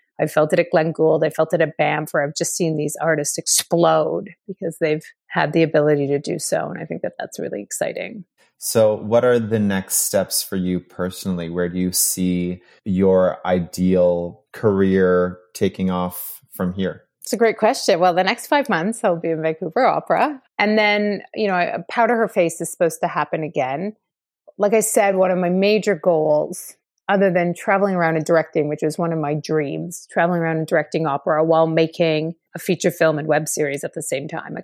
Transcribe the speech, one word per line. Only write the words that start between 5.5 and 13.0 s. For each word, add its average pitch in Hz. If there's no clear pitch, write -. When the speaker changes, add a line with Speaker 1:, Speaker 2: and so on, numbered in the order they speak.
Speaker 1:
the 165
ability 151
to 143
do 160
so. -
And -
I 165
think -
that -
that's -
really -
exciting. -
Speaker 2:
So 107
what 110
are 123
the 110
next 98
steps -
for -
you 90
personally? 90
Where 87
do 90
you 92
see 90
your 92